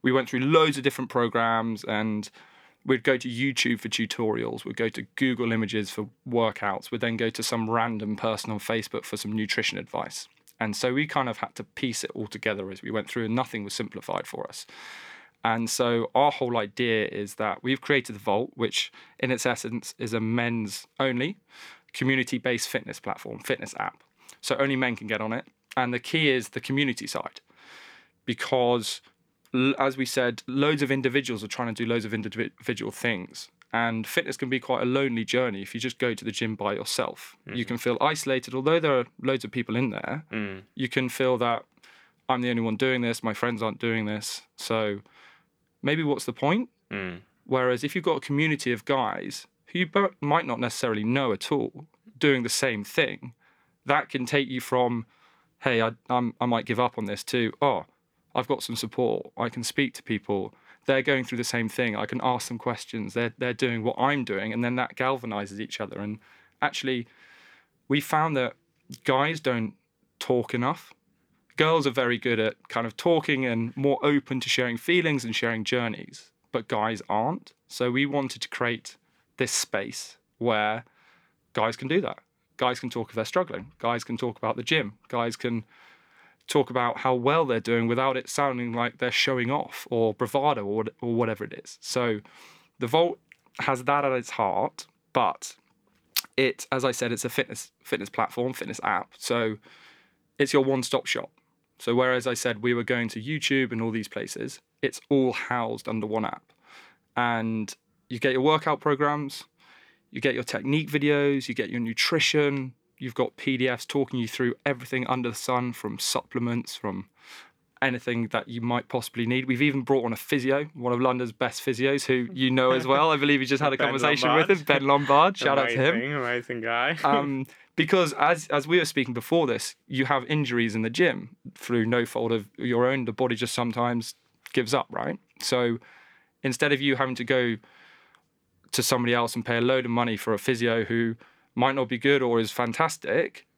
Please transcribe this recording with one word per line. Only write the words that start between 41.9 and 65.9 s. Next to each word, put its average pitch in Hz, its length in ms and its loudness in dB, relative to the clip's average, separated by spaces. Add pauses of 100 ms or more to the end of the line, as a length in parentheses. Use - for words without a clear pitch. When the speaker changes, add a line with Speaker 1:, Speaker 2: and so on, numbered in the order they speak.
Speaker 1:
I'm 127 140 2
the 123 80 0
only 117 120 0
one 113 140 0
doing 131 260 2
this, 117 220 -2
my 110 100 0
friends 117 300 -2
aren't 110 160 -4
doing 113 260 0
this. 107 360 -6 (160)
So 107 420 -2 (840)
maybe 156 220 0
what's 143 220 0
the 120 80 -4
point? 190 360 0 (220)
Speaker 2:
Mm. 92 300 -8 (240)
Speaker 1:
Whereas 127 400 2
if 143 100 -6
you've 180 80 -2
got 160 140 2
a 135 100 -8
community 147 460 0
of 110 100 -4
guys 98 640 -2 (200)
who - 120 -4
you 180 80 2
bo-, 196 320 2
might 151 260 2
not 117 140 -4
necessarily 117 460 0
know 127 260 2
at - 180 -4
all 143 360 -2 (320)
doing 135 260 4
the 117 60 -2
same 117 340 0
thing, 123 500 -2 (520)
that 143 240 2
can 127 160 -4
take 139 240 -2
you 127 120 -6
from, 120 440 0 (540)
"Hey, 120 220 2
I, 113 100 0 (180)
I'm, 123 320 0
I 123 40 0
might 117 200 0
give 110 140 -2
up 123 180 0
on 113 80 -4
this," 101 200 -6
to, 117 260 0 (100)
"Oh, 117 240 2 (500)
I've 127 120 -2
got - 160 -2
some 117 120 -6
support. - 600 -2
I 120 120 -2
can 117 140 -8
speak 135 320 0
to - 80 -16
people. 101 500 -2 (320)
They're 135 160 4
going 131 240 2
through 123 140 -6
the 123 40 -2
same 117 260 0
thing. 117 260 0
I 107 100 -2
can 123 180 -6
ask 123 240 0
them 120 100 -8
questions. 110 560 -6
They're, 117 240 -2
they're 123 160 -2
doing 117 300 0
what 120 140 0
I'm 139 260 2
doing." 104 300 -4
And 117 100 -2
then 120 120 0
that 127 200 -4
galvanizes 110 640 -4
each - 220 -8
other. 101 180 -8